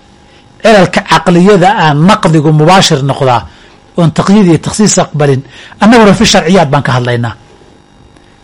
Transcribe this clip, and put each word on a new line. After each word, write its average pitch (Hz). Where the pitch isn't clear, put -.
Cilalka 202
caqliyada 180
aan 151
naqdigu 160
mubaashir 156
noqdaa, 131
oon 165
taqyiid 196
iyo 160
takhsiis -
aqbalin, 143
annaguna 220
fi 208
sharciyaad 175
baan 143
ka -
hadlaynaa. 120